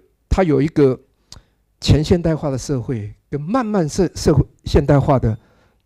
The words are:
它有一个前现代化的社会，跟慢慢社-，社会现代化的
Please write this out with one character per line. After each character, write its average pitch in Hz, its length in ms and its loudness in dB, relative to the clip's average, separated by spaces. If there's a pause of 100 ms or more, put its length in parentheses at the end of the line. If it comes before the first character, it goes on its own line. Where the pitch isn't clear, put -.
(300)
它 - 140 2
有 143 180 2
一 147 60 2
个 135 320 2 (800)
前 - 240 2
现 175 180 0
代 165 140 0
化 147 140 -4
的 135 80 -4
社 127 240 -6
会， 107 320 -8 (160)
跟 143 100 -8
慢 220 260 -4
慢 208 220 -2
社-， 170 280 -2
社 - 180 0
会 135 120 2 (200)
现 156 200 0
代 143 140 4
化 135 200 2
的 110 180 -2 (480)